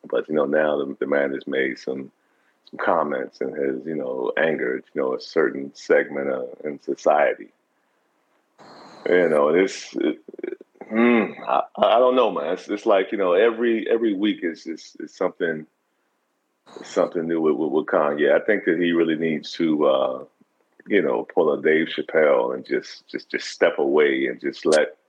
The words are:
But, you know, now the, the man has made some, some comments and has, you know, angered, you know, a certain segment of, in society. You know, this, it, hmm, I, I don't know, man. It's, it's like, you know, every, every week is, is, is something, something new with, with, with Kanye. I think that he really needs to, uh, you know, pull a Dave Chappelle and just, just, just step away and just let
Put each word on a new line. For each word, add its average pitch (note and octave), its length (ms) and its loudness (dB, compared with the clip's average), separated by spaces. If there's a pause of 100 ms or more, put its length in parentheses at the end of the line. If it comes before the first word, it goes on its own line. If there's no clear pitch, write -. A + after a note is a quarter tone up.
But, - 200 -2
you D#2 60 -4
know, D2 120 2
now D2+ 320 2
the, C#2 200 -6
the C2+ 80 -4
man C#2 280 0
has C2+ 120 -10
made C2+ 320 -4
some, C2+ 320 -8 (600)
some - 80 -16
comments D2 640 -2
and C2+ 120 -6
has, C#2 300 -4
you D#2+ 100 -6
know, B1+ 440 -4
angered, C2+ 460 -2 (100)
you D2 80 -2
know, B1+ 120 -2
a - 60 -8
certain C#2 540 -2
segment C#2+ 560 0
of, B1+ 180 -4 (160)
in D2 160 -8
society. D2 680 0 (1600)
You F2 220 4
know, D2+ 240 4
this, F#2+ 440 0
it, - 220 -2 (680)
hmm, A2+ 440 2 (140)
I, C2 160 2 (140)
I G2+ 220 4
don't B2+ 180 4
know, A2+ 140 4
man. E2 240 -4
It's, - 140 -10
it's G#2 180 -4
like, G2 260 4
you G#2 60 -4
know, F2+ 160 2
every, A2+ 560 2
every A2+ 240 2
week G2+ 280 -2
is, E2 240 -6
is, - 340 -14
is D#2 140 -14
something, E2 520 -4 (1160)
something E2+ 420 -2
new E2 140 -2
with, D#2 160 2
with, D2 160 -2
with D2+ 140 0
Kanye. D2 460 2
I - 120 2
think G#2 200 0
that E2+ 140 0
he E2+ 140 0
really E2 240 2
needs D#2 380 -4
to, D2+ 320 0
uh, C2 380 0 (600)
you G2 160 2
know, B1 320 -2
pull D#2 180 4
a C#2 80 -2
Dave D#2 280 2
Chappelle C#2 680 2
and C2+ 100 -10
just, - 440 -8
just, - 220 -12
just - 180 -8
step - 300 0
away C#2 480 2
and B1 140 -8
just C2+ 240 -8
let D2+ 320 2 (120)